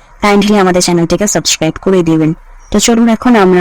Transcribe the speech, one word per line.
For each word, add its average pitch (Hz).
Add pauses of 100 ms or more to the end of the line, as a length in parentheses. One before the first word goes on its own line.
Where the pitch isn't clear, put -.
(220)
kindly 202 (100)
আমাদের 180
চ্যানেলটিকে 175
সাবস্ক্রাইব 160 (100)
করে 190
দিবেন। 160 (400)
তো 214 (100)
চলুন 233
এখন 247 (120)
আমরা 180